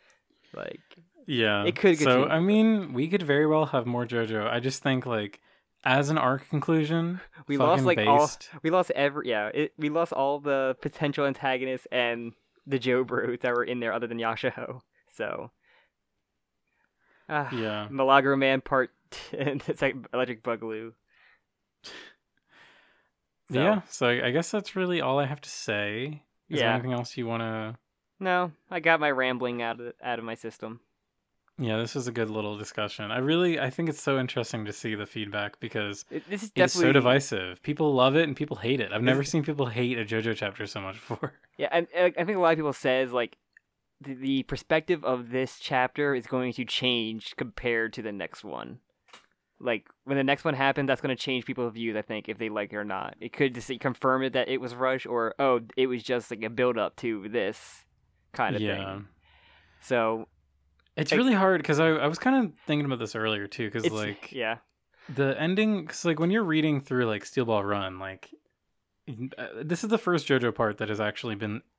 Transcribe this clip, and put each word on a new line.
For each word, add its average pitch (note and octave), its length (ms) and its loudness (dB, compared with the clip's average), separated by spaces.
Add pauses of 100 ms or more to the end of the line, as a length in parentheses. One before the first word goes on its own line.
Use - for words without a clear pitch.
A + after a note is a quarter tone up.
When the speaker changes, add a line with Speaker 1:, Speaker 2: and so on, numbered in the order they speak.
(540)
Speaker 1:
Like, - 280 -10 (440)
Speaker 2:
Yeah. A2 380 2
Speaker 1:
it - 140 0
could F#3 200 6
Speaker 2:
So, D3+ 60 0
Speaker 1:
continue. C3 240 6
Speaker 2:
I D#3+ 140 2
mean, G#3 500 4
we C3 160 0
could F#3 160 0
very D3 240 4
well D#3 200 4
have B2 180 0
more A#2+ 200 -2
JoJo. A2 400 -2
I A#2 140 -2
just C3 240 -4
think, C3 220 2
like, G#2+ 340 -2 (460)
as C#3 240 4
an D#3 80 2
arc C3 320 2
conclusion, E3 720 0 (260)
Speaker 1:
We C#3+ 80 -2
lost, D3+ 280 4
Speaker 2:
fucking - 20 4
Speaker 1:
like, B2+ 240 4
all, C#3+ 180 8
Speaker 2:
based. - 220 -12 (120)
Speaker 1:
we D#3+ 100 0
lost F3+ 220 2
every, C#3 360 0
yeah, G#2+ 240 0
it, D3+ 240 0
we D#3 100 -2
lost E3 240 0
all C#3 300 0
the C3+ 400 0
potential D3 440 -2
antagonists C3 640 -2
and A#2 440 0 (320)
the C#3 140 0
Joe B2+ 260 2
Bros B2 340 -2
that B2 160 0
were A#2+ 80 2
in B2 160 -2
there A#2 140 0
other A#2 140 -2
than A#2 100 -6
Yashaho. A#2 640 -4 (320)
So, - 380 -6 (1800)
ah, D3 240 -2
Speaker 2:
Yeah. G#2+ 360 -4
Speaker 1:
Milagro C3+ 460 6
Man C3+ 240 4
Part C3 300 0 (120)
<laughs> - 100 -20
T-, - 260 -12
it's C#3 440 -2
like C3+ 140 2 (180)
Electric B2 300 -2
Boogaloo. A2+ 480 -6 (2500)
So. - 120 -4
Speaker 2:
Yeah, G3 260 4
so - 220 0
I, A#2+ 180 2
I B2 40 2
guess D#3+ 200 0
that's G3+ 240 -4
really F3+ 240 0
all C3+ 200 2
I C#3+ 60 2
have C#3 140 -4
to - 100 -16
say. A2 760 -4 (260)
Is D#3 100 -2
there A2+ 80 4
Speaker 1:
Yeah. A2+ 60 4
Speaker 2:
anything A#2+ 180 -2
else A#2+ 240 -6
you A#2+ 120 -6
wanna A2+ 520 -6 (400)
Speaker 1:
No, F3+ 320 0 (180)
I F3 120 -6
got E3 180 4
my D3+ 100 2
rambling B2+ 520 0
out A#2 180 -4
of, A#2+ 140 -12 (100)
out A#2+ 160 -4
of A2+ 60 -8
my A2+ 100 -8
system. A2+ 460 -12 (760)
Speaker 2:
Yeah, A2+ 200 0
this A2+ 180 -4
is B2 140 -4
a - 20 -4
good A2+ 180 -2
little G#2+ 280 -4
discussion. G#2 520 -6
I A#2 100 -2
really, E3 380 2
I C3 120 -2
think E3+ 180 -2
it's D3 140 -4
so C3+ 180 2
interesting A#2+ 460 -2
to G#2 80 -8
see A2 220 -6
the G#2 100 -6
feedback G#2 560 -6
because G#2 500 -6
Speaker 1:
It, D#3 180 -8
this G3 140 -6
is G#3+ 140 -10
Speaker 2:
it's F3+ 160 6
so F3+ 80 2
Speaker 1:
definitely D#3+ 180 8
Speaker 2:
divisive. A#2+ 640 2
People D3 300 0
love C3 240 6
it E3 80 6
and C#3 100 -4
people C#3 220 -6
hate B2+ 240 0
it. F#2+ 100 -4
I've G#2 80 -2
Speaker 1:
This A#2+ 60 2
Speaker 2:
never C3 160 4
Speaker 1:
is C#3 80 -6
Speaker 2:
seen D#3 160 2
people C#3+ 220 0
hate B2 300 0
a A2+ 60 -2
JoJo A2 320 -2
chapter G2+ 320 -6
so G#2 140 -10
much F#2+ 140 -8
<laughs> - 120 -18
before. B2+ 240 -6 (260)
Speaker 1:
Yeah, C#3 140 -2
and, E3+ 240 0
and F3+ 220 4
I E3+ 80 0
think G3+ 120 -2
a F#3 40 0
lot E3 100 6
of D#3+ 60 2
people D3+ 160 0
says, C3 400 0
like, A#2+ 240 -2 (640)
the, C3+ 120 -12
the C3 300 -2
perspective D#3+ 600 -2
of B2 240 -2
this B2+ 280 -4
chapter C#3 560 0
is B2 140 -4
going B2+ 240 -2
to B2 140 -6
change A2+ 720 -2
compared A2+ 560 -2
to - 80 -10
the G#2+ 100 -8
next F#2 320 -10
one. C2 360 -10 (800)
Like, A#2+ 280 -4 (160)
when C#3 140 -2
the C#3 60 2
next C#3 220 0
one D#3 80 2
happens, C#3 340 2
that's C3 140 0
gonna C3+ 140 -2
change B2+ 300 -4
people's A#2+ 280 -4
views, A2+ 220 -4
I G#2+ 80 -2
think, G#2+ 260 -8
if G#2+ 80 -8
they A2 120 -4
like G#2 220 -4
it G#2+ 40 -8
or G#2 100 -4
not. F#2+ 340 -6
It A#2 140 -12
could C3+ 220 0
just B2 240 -8
confirm C3 420 0
it C3 120 -2
that B2+ 160 0
it C3 120 -2
was B2 140 -10
rushed, C3 320 -2
or, A2+ 320 -2
oh, C3 220 4 (140)
it C3 120 4
was B2 160 -4
just, B2 260 -2
like, A2 140 -8
a A2 80 -4
build-up A#2+ 460 2
to G#2+ 300 -4
this G#2+ 560 -4 (500)
kind G2+ 220 -2
of G#2 60 -2
Speaker 2:
Yeah. G#2+ 140 -2 (220)
Speaker 1:
thing. G2+ 100 -14 (760)
So A2+ 460 0 (680)
Speaker 2:
It's - 160 -2
Speaker 1:
like - 60 4
Speaker 2:
really B3+ 160 4
hard, F#3+ 300 4
'cause D3+ 160 2
I, D#3+ 100 6
I D3 180 2
was E3 120 -2
kinda B3+ 320 2 (160)
thinking D3 180 2
about C3+ 140 -2
this A2+ 160 -6
earlier, G#2+ 320 -2
too, A2 240 -4
'cause, A2 140 -2
Speaker 1:
it's, A2 100 0
Speaker 2:
like, G#2 360 -6
Speaker 1:
yeah. A2+ 260 -4 (520)
Speaker 2:
the C3+ 320 0
ending, F#3+ 460 2
'cause, - 180 -8
like, D#3+ 140 2
when E3+ 120 4
you're A3 120 4
reading D#3 380 4
through, B2+ 240 0
like, G#2+ 200 -2
Steel B2+ 200 0
Ball G#2+ 180 2
Run, G2 360 -2
like, F#2+ 300 -10 (800)
n-, B2 300 -10
uh, A2+ 100 -10 (160)
this E3 200 -2
is G#3 60 -4
the A3 80 4
first F3 300 0
JoJo B2 260 4
part G#2+ 240 0
that G#2+ 120 -4
has G#2 100 -2
actually G#2+ 360 -4
been, G#2+ 260 -6 (180)